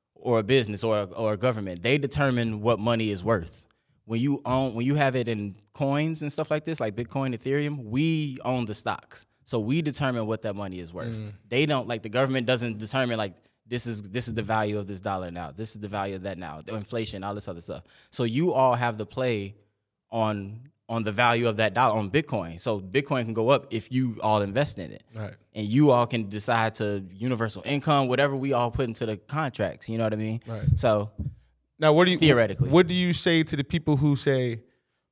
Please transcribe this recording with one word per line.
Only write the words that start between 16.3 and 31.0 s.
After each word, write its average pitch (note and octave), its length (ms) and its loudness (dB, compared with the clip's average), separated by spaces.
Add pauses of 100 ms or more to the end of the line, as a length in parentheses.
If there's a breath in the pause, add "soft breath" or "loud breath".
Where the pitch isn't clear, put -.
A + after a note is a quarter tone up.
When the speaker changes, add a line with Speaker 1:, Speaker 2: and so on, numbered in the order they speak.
Speaker 1:
now. D#2 280 -12
The A2 100 -8
inflation, G#2 500 -6
all G2+ 100 -6
this G#2 140 -10
other E2+ 140 -12
stuff. D2+ 200 -12 (280 soft breath)
So - 140 -2
you C#3 280 2
all B2+ 220 4
have A#2+ 240 0
the G#2+ 80 -6
play A2 480 -4 (560)
on, G#2+ 580 -2 (180)
on A#2 160 -2
the G#2+ 100 -2
value A#2 360 4
of G#2+ 100 0
that A2 140 2
dollar, A2+ 260 4
on G2+ 120 -2
Bitcoin. F#2+ 500 -2
So A2 180 -2
Bitcoin B2 460 -2
can A2+ 80 -6
go A2 160 2
up C3+ 220 4
if A2 200 -6
you B2+ 320 0
all G#2+ 200 4
invest G#2 360 -2
in D#2+ 140 -10
it. - 100 -18 (120)
Speaker 2:
Right. G#2 200 -10 (200)
Speaker 1:
And G#2+ 120 -4
you C3+ 260 6
all A#2+ 140 6
can A#2 220 -4
decide A2 480 0
to G#2 340 -2
universal A2 540 -4
income, C#3 440 2
whatever C#3 280 2
we C3+ 160 -2
all A#2+ 180 2
put C#3 140 -2
into A#2 220 -4
the G#2+ 100 -4
contracts, B2+ 720 -4
you A2+ 80 -4
know A2+ 80 0
what G#2+ 80 0
I G#2+ 40 -2
mean? A2 300 -4
Speaker 2:
Right. A2 180 -8 (120)
Speaker 1:
So G#2+ 340 2 (680)